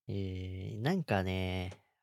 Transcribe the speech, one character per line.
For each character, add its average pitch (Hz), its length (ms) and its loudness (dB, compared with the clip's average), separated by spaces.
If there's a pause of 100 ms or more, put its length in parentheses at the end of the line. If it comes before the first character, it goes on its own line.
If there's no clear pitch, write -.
え 95 680 -4
ー、 107 40 -6
な 147 120 2
ん 185 100 2
か 98 180 4
ね、 92 580 0 (240)